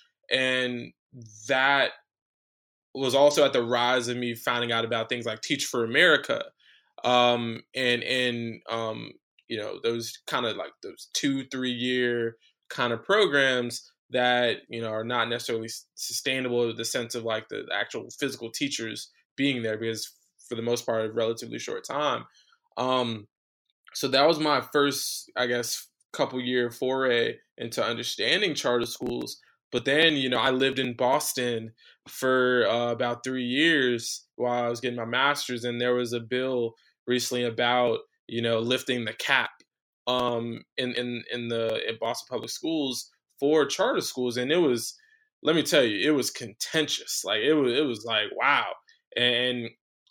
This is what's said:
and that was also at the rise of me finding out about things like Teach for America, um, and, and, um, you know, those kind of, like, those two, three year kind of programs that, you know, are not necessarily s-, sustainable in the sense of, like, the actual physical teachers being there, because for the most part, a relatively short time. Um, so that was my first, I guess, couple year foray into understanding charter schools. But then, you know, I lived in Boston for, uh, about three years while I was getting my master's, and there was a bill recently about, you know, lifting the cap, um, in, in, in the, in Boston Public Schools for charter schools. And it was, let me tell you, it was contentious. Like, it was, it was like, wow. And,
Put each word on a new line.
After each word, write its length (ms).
and 640
that 460
was 200
also 300
at 80
the 100
rise 460
of 80
me 180
finding 380
out 120
about 240
things 160
like 160
Teach 260
for 180
America, 600
um, 580
and, 260
and, 680
um, 440
you 100
know, 280
those 420
kind 200
of, 100
like, 160
those 300
two, 320
three 260
year 680
kind 220
of 120
programs 840
that, 580
you 120
know, 80
are 160
not 240
necessarily 380
s-, 280
sustainable 760
in 60
the 80
sense 300
of, 80
like, 280
the 220
actual 360
physical 320
teachers 640
being 260
there, 160
because 320
for 80
the 60
most 220
part, 220
a 60
relatively 480
short 240
time. 400
Um, 520
so 140
that 180
was 120
my 220
first, 640
I 100
guess, 420
couple 280
year 300
foray 640
into 280
understanding 680
charter 320
schools. 520
But 120
then, 320
you 120
know, 100
I 120
lived 280
in 160
Boston 800
for, 600
uh, 240
about 320
three 200
years 800
while 280
I 40
was 120
getting 160
my 80
master's, 600
and 160
there 140
was 180
a 80
bill 540
recently 380
about, 540
you 140
know, 180
lifting 440
the 100
cap, 360
um, 540
in, 180
in, 380
in 160
the, 400
in 120
Boston 300
Public 200
Schools 600
for 260
charter 340
schools. 360
And 160
it 60
was, 360
let 140
me 60
tell 220
you, 240
it 60
was 160
contentious. 920
Like, 160
it 140
was, 180
it 120
was 200
like, 300
wow. 320
And, 520